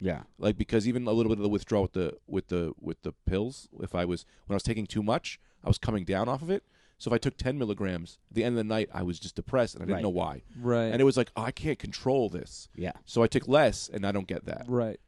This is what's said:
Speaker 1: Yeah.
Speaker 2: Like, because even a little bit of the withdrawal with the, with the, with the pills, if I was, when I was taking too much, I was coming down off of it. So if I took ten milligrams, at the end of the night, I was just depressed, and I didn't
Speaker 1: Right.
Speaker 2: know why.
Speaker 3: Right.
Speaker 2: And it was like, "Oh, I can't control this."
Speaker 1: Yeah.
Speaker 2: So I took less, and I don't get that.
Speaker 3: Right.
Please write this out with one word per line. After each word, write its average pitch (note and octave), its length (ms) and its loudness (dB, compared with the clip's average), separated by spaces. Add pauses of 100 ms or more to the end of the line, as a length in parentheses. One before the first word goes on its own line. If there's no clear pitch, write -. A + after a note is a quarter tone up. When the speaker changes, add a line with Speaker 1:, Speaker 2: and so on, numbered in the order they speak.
Speaker 1:
Yeah. D2+ 220 -2 (160)
Speaker 2:
Like, - 180 2
because A2+ 320 2
even B2 180 0
a A2 60 2
little A2+ 160 4
bit A2 100 2
of G2+ 40 -4
the G#2 80 2
withdrawal G#2 320 2
with F#2 100 -2
the, F2 240 -2 (100)
with F2+ 220 -2
the, F2 320 -2
with D#2+ 220 -8
the E2 100 -8 (140)
pills, G#2+ 420 -4 (140)
if F#2 120 -10
I F2 120 0
was, F2 180 -2 (220)
when G2+ 80 -2
I - 20 2
was F#2+ 60 0
taking A2 240 -2
too G#2+ 160 -2
much, A2+ 360 -2 (240)
I - 60 -6
was - 80 4
coming G#2 300 -2
down F#2+ 200 0
off C3+ 140 -2
of D#3+ 80 -8
it. G3 140 -2 (340)
So - 140 -4
if - 40 4
I A#2 40 4
took - 180 -2
ten B2+ 220 -2
milligrams, F#2+ 580 -4 (140)
at G#2+ 60 -4
the A2 80 2
end A#2+ 100 2
of - 20 2
the A2 80 0
night, A2 300 0
I F#2 80 -4
was F2 160 -2
just - 160 -12
depressed, - 400 0
and - 80 -10
I - 20 -6
didn't G2 120 0
Speaker 1:
Right. F2 80 -2
Speaker 2:
know G#2 40 2
why. E2+ 340 -2 (160)
Speaker 3:
Right. A#2+ 280 2
Speaker 2:
And A#2 160 4
it - 20 10
was C3+ 140 6
like, A#2+ 180 0
"Oh, G#2+ 60 -4
I A#2+ 80 -4
can't D3+ 280 -4
control B2+ 520 0
this." - 440 -12
Speaker 1:
Yeah. F2 180 -6 (120)
Speaker 2:
So - 180 2
I A#2 40 8
took A#2+ 200 2
less, B2+ 460 4
and G2 140 -2
I G2+ 60 0
don't G2 160 -2
get - 180 -6
that. - 220 -8
Speaker 3:
Right. A#2+ 400 0